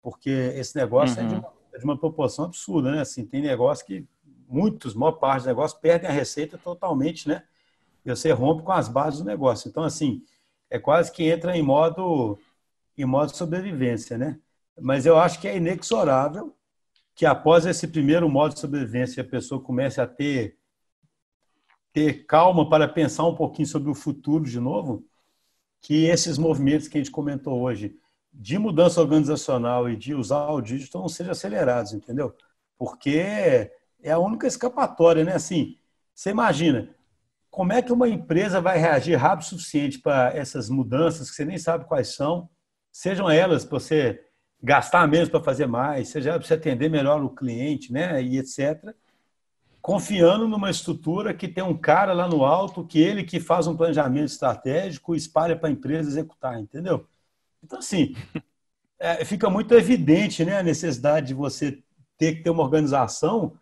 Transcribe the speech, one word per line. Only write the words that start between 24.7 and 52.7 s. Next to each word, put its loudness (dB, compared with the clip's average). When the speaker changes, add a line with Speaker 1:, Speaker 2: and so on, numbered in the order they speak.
Speaker 1:
que 2
esses 0
movimentos 0
que -6
a 0
gente -8
comentou -6
hoje -6
de -6
mudança 4
organizacional 2
e -2
de -8
usar -2
o -2
digital -10
não -6
sejam -8
acelerados, -2
entendeu? -8
Porque 0
é -4
a 2
única -2
escapatória, 2
né? -2
Assim, -4
você -8
imagina, 0
como -2
é 2
que -2
uma 4
empresa 0
vai 2
reagir 4
rápido 2
o -12
suficiente -4
para 2
essas -6
mudanças -2
que -18
você -6
nem -8
sabe -4
quais -2
são, -4
sejam -4
elas 4
para -4
você 0
gastar 4
menos 4
para 0
fazer 0
mais, -2
seja -4
para -4
você 2
atender -2
melhor 2
o -2
cliente, -6
né, -2
e -2
et -6
cetera, -6
confiando 4
numa -2
estrutura -4
que -8
tem -6
um -2
cara 4
lá 0
no 2
alto, 2